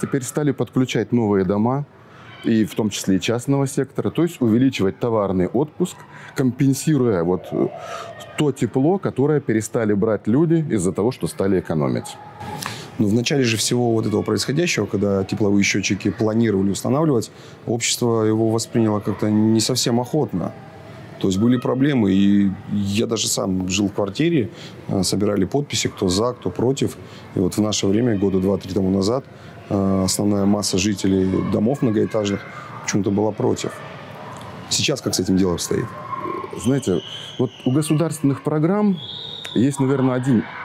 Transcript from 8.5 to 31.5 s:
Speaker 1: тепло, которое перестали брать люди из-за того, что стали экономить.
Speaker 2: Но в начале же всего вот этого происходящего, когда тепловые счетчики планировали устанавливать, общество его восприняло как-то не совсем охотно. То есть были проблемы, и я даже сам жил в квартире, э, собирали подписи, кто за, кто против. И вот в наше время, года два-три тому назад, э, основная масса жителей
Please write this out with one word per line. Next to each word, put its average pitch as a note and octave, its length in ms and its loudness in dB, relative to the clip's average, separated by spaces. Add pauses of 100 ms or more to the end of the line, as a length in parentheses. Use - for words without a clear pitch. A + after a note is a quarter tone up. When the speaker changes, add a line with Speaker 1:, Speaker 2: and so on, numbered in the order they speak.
Speaker 1:
тепло, C3+ 460 0
которое C#3+ 420 0
перестали A2 540 0
брать G#2 340 0
люди D#3+ 360 4 (100)
из-за F#2 180 2
того, G#2 200 0
что - 140 -6
стали F#2+ 320 0
экономить. C2+ 580 -2 (840)
Speaker 2:
Но A2 80 2
в G2+ 80 2
начале B2 280 2
же A2+ 140 2
всего A#2+ 360 0
вот A2 140 2
этого G2+ 160 2
происходящего, A2+ 640 0
когда G2 380 2
тепловые G2+ 380 2
счетчики G2 480 0
планировали G#2+ 600 2
устанавливать, B2 600 0 (360)
общество A#2 560 0
его A2 280 2
восприняло A2 500 0
как-то G#2+ 300 -2
не A2 300 4
совсем A#2+ 380 0
охотно. B2 540 -2 (680)
То - 100 0
есть F#2+ 100 2
были A#2+ 180 4
проблемы, B2+ 560 2
и G2+ 380 4 (200)
я G#2 360 0
даже A2+ 220 -2
сам F#2 400 -2
жил G2 200 0
в F#2 40 -8
квартире, A#2 580 0 (380)
э, G2+ 160 0
собирали G2 420 0
подписи, C#3+ 420 -2
кто - 200 -2
за, G#2+ 240 0
кто - 180 -8
против. B2 460 -2 (380)
И - 40 -2
вот F2+ 160 0
в G#2 80 0
наше G#2+ 240 0
время, G#2+ 320 2
года F#2+ 220 2
два-три F#2+ 340 0
тому F#2+ 160 2
назад, G2 340 0 (460)
э, G2 340 2
основная G2+ 400 0
масса G2+ 340 2
жителей F#2+ 720 2